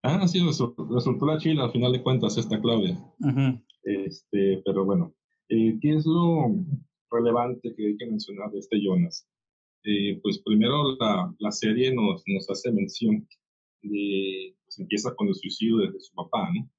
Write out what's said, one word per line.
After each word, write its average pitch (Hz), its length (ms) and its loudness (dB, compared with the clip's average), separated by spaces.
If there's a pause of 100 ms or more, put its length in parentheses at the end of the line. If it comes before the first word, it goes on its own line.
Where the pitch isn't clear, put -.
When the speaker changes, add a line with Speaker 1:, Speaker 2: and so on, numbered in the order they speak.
Speaker 1:
Ah, 180 240 2
sí, 180 140 2
resu-, 135 340 2 (200)
resultó 127 320 2
la 156 100 2
chila 156 280 2
al 117 80 -2
final 123 200 2
de 123 100 0
cuentas 110 360 2
esta 107 200 -2
Claudia. 104 400 2 (200)
Speaker 2:
Ujú. 131 440 0 (200)
Speaker 1:
Este, 98 800 0
pero 95 220 0
bueno, 87 280 0 (360)
eh, 110 280 2
¿qué 147 160 2
es 156 120 2
lo 165 400 2 (640)
relevante 117 680 0
que 107 100 -2
hay 104 120 0
que 117 80 -10
mencionar 104 440 -8
de 101 100 -8
este 104 220 0
Jonas? 90 460 0 (560)
Eh, 101 380 0
pues 101 200 -2
primero 131 560 2
la, 95 400 0
la 107 140 -2
serie 123 420 0
nos, 101 320 0
nos 95 220 -2
hace 113 240 -4
mención 107 560 0 (540)
de, 98 840 -4
pues - 140 -20
empieza 98 360 -4
con 104 140 -2
el 95 60 0
suicidio 113 420 -2
de, 95 160 2
de 95 80 -12
su - 140 -20
papá, 90 360 -4
¿no? 110 280 -4